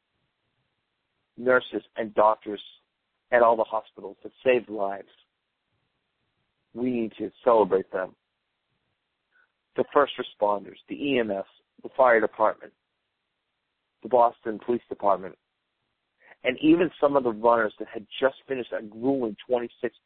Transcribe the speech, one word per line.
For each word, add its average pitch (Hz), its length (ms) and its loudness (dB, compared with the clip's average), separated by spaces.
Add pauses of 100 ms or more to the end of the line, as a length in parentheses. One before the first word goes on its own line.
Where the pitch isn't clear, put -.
(1400)
nurses 123 460 0 (140)
and 110 180 -8
doctors 107 460 0 (720)
at 120 100 6
all 117 140 4
the 110 80 0
hospitals 101 580 -10
that 110 100 -18 (120)
saved 123 260 0
lives, 98 380 -8 (1600)
we 123 180 -4
need 113 280 -4
to 107 120 -8 (140)
celebrate 98 480 4
them 92 220 -6 (1600)
the 131 160 0
first 143 260 2
responders, 104 580 -4 (120)
the 107 60 -10
E 139 240 -2
M 113 120 -2
S, 98 140 -6 (380)
the - 140 -16
fire 123 240 6
department, 107 520 -2 (1300)
the 113 60 -12
Boston 117 560 0
Police 120 240 -4
Department, 95 480 -4 (1080)
and 123 160 -2
even 160 300 4 (100)
some 143 160 2
of 135 80 0
the 120 80 -2
runners 113 460 2
that 107 140 -12
had 110 140 -12 (140)
just 135 160 0 (120)
finished 131 240 -8
that 117 180 -8
grueling 117 460 -4 (100)
twenty-six 120 480 -6 (120)